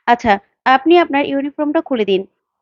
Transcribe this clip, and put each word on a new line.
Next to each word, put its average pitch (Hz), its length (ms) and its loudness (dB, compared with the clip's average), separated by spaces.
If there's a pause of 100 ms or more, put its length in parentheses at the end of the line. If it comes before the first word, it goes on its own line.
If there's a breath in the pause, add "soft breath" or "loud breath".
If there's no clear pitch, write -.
"আচ্ছা, 240 260 2 (320)
আপনি 269 340 2
আপনার 294 260 -2
ইউনিফর্মটা 285 560 -4
খুলে 226 240 -4
দিন, 190 160 -2 (400)